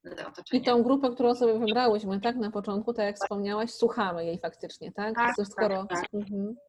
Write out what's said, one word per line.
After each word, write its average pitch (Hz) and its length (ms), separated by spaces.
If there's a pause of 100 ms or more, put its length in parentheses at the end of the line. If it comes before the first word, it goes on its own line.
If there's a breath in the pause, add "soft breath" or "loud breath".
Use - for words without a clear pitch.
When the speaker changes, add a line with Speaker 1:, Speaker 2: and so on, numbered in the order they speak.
Speaker 1:
na 175 120
te 160 120
otoczenie. 247 340
Speaker 2:
I 254 40
tą 240 180
grupę, 269 280
którą 247 240
sobie 233 240
wybrałyśmy, 214 640
tak, 233 140
na 220 160
początku, 208 420
tak 220 120
jak 202 100
wspomniałaś, 202 560
słuchamy 190 540
jej 170 140
faktycznie, 165 520
tak? 214 240
Speaker 1:
Tak, 240 200
Speaker 2:
To 202 100
skoro 196 400
Speaker 1:
tak, 180 160
tak. - 120
Speaker 2:
mhm, 208 420 (120)